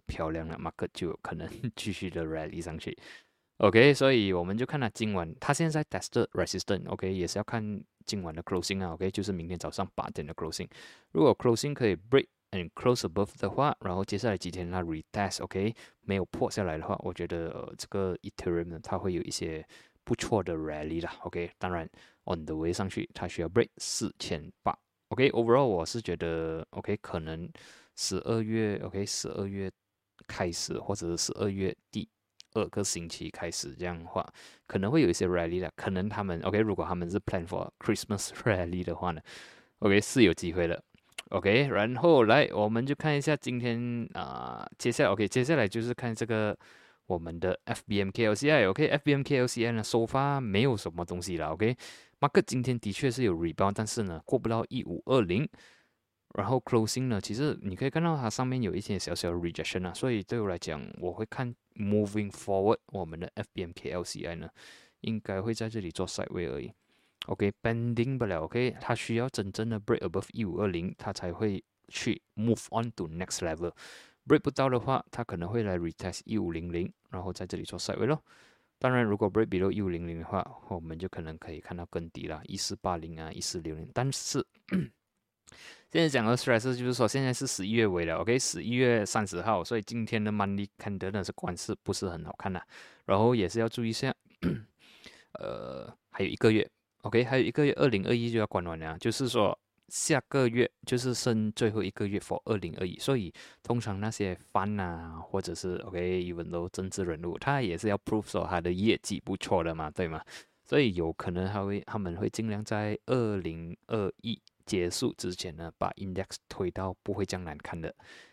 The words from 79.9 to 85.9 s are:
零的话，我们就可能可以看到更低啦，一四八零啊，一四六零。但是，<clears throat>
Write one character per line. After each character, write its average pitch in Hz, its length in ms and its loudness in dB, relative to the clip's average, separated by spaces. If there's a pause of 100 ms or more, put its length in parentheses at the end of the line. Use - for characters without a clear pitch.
零 82 120 -6
的 82 60 -10
话， 95 200 -2 (220)
我 92 120 -6
们 80 200 -10
就 92 80 -4
可 - 140 -10
能 80 180 -10
可 - 120 -12
以 73 80 -10
看 - 160 -12
到 87 120 -8
更 85 240 -6
低 87 160 -10
啦， 80 180 -8
一 - 100 -10
四 - 200 -6
八 90 220 -2
零 80 220 -10
啊， 80 120 -8
一 87 100 -10
四 - 200 -6
六 80 120 -6
零。 80 180 -10
但 131 200 0
是， - 340 -2 (240)
<clears throat> - 1200 -8